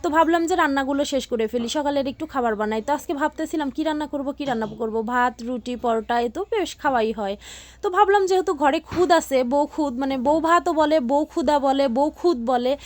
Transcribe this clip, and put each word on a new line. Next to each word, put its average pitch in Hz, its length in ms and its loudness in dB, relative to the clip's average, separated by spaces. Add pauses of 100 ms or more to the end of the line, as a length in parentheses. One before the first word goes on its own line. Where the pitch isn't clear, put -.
তো 339 80 -2
ভাবলাম 330 360 4
যে 359 100 0
রান্নাগুলো 277 480 0
শেষ 262 220 -2
করে 220 200 -2
ফেলি, 233 220 -4
সকালের 285 380 -2
একটু 302 200 -8
খাবার 233 300 -2
বানাই। 214 260 -2
তো 285 100 -2
আজকে 294 220 -4
ভাবতেছিলাম 302 560 -4
কি 311 140 -6
রান্না 302 220 -2
করব, 277 260 -6
কি 285 120 -8
রান্না 226 220 -2
করব, 220 400 -4
ভাত, 247 360 0
রুটি, 247 340 -6
পরোটা, 233 440 0
এ 240 80 -2
তো 330 220 -6
বেশ 403 260 -2
খাওয়াই 233 360 0
হয়। 202 240 -6 (460)
তো 403 80 0
ভাবলাম 392 360 4
যেহেতু 370 280 0
ঘরে 285 260 2
খুদ 339 320 0
আছে, 269 320 2
বউ 285 220 2
খুদ, 277 320 -4
মানে 269 200 -2
বউ 294 220 2
ভাতও 349 320 2
বলে, 302 280 4
বউ 277 240 0
ক্ষুদা 294 340 0
বলে, 277 300 2
বউ 277 220 2
খুদ 339 260 0
বলে, 247 500 0